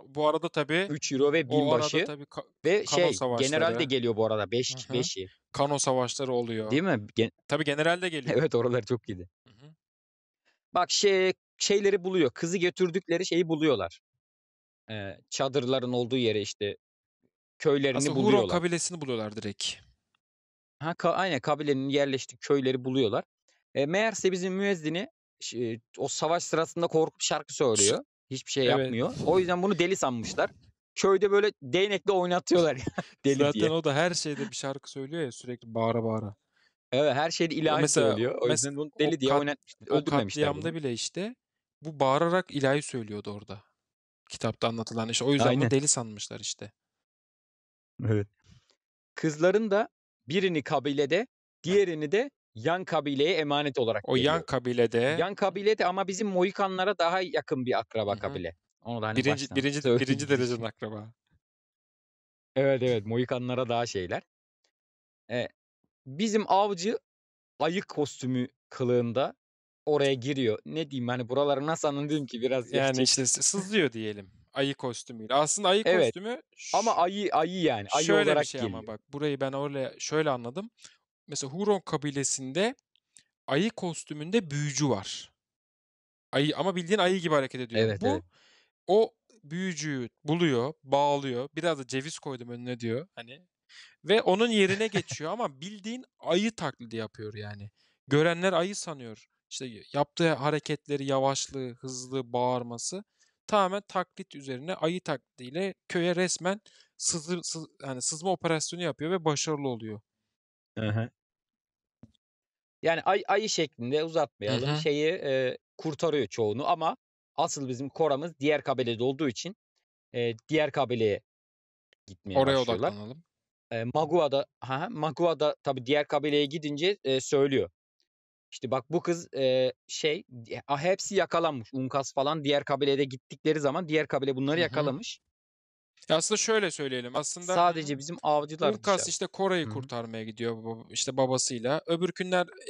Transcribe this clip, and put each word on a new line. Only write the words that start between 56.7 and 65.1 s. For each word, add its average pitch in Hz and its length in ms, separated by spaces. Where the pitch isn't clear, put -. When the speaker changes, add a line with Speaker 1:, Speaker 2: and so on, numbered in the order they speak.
Speaker 2:
daha 170 240
yakın 151 440
bir 113 120
akraba 101 360
Speaker 1:
Hı - 20
hı. - 0
Speaker 2:
kabile. 90 400
Onu 117 200
da 107 40
hani 110 200
Speaker 1:
Birinci, - 0
Speaker 2:
baştan 139 300
Speaker 1:
birinci, 143 260
Speaker 2:
<laughs> - 0
söyleyeyim. 123 180
Speaker 1:
birinci 135 280
dereceden 123 360
akraba. 110 500
Speaker 2:
Evet, 135 260
evet, 120 240
Mohikanlara 123 640
daha 117 180
şeyler. 101 360